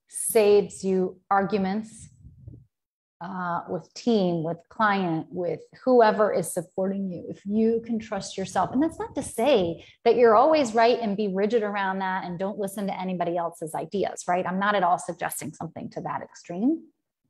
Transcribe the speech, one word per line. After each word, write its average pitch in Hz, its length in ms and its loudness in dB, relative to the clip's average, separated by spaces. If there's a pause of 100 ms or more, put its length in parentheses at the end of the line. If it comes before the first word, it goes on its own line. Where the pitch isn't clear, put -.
saves 208 760 2
you 185 360 0 (100)
arguments, 196 800 -2 (1120)
uh, 180 480 -4
with 180 240 -8
team, 180 500 0
with 165 140 -4 (100)
client, 190 640 0
with 170 320 -4 (220)
whoever 214 500 6
is 170 180 -2
supporting 190 600 -4
you, 170 180 -10
if - 160 -14
you 220 400 2
can 226 140 -4
trust 202 360 -8
yourself. 185 360 -2
And 254 100 0
that's 330 160 0
not 440 160 -10
to 285 80 -4
say 220 640 0 (180)
that 233 120 6
you're 233 200 8
always 277 380 4
right 233 260 4
and 202 160 -2
be 208 120 -2
rigid 202 340 0
around 196 380 -4
that 190 260 -4
and 175 140 -8
don't 190 180 -6
listen 196 300 -6
to - 120 -6
anybody 175 380 -2
else's 165 380 -6
ideas, 165 520 -4
right? 180 180 0
I'm 180 140 -4
not 202 140 0
at 190 80 2
all 175 160 2
suggesting 160 560 -8
something - 380 -12
to - 100 -10
that 147 220 -8
extreme. 240 600 -4 (460)